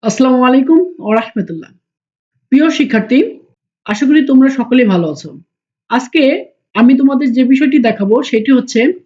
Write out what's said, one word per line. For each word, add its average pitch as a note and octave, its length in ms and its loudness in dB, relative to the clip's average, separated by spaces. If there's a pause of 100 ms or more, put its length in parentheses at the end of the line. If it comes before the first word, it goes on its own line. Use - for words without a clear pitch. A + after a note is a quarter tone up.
আসসালামু B3+ 420 0
আলাইকুম D4 540 2
ওয়া G#3 160 -4
রাহমাতুল্লাহ। G#3+ 560 -6 (760)
প্রিয় D4+ 220 2
শিক্ষার্থী, B3+ 520 -2 (640)
আশা G#3 220 -4
করি D4 200 2
তোমরা C4 220 4
সকলেই B3 380 0
ভালো F3 260 0
আছো। C#3+ 260 -16 (500)
আজকে C4+ 560 -2 (300)
আমি A#3+ 220 4
তোমাদের C4+ 360 0
যে B3+ 120 0
বিষয়টি C4+ 340 2
দেখাবো A3 440 0
সেটি A3+ 300 -2
হচ্ছে A#3+ 340 0 (200)